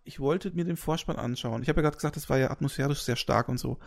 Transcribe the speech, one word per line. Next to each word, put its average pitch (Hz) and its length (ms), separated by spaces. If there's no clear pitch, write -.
ich - 160
wollte 175 300
mir 170 120
den 170 140
Vorspann - 400
anschauen. 120 460
Ich 139 60
hab 151 60
ja 165 60
grad 151 140
gesagt, 151 200
das - 140
war 135 80
ja 131 120
atmosphärisch 139 520
sehr 120 160
stark 117 320
und 127 80
so. 123 300